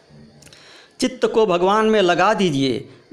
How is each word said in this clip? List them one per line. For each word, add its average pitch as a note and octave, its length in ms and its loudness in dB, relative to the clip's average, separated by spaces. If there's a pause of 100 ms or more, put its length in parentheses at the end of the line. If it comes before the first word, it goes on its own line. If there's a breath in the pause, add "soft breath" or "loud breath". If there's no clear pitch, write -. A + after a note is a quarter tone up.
(1000 loud breath)
चित्त B3+ 260 -4
को A3 200 0
भगवान F#3+ 400 0
में G#3+ 160 2
लगा F3+ 320 2
दीजिए, C3+ 540 -2 (240 loud breath)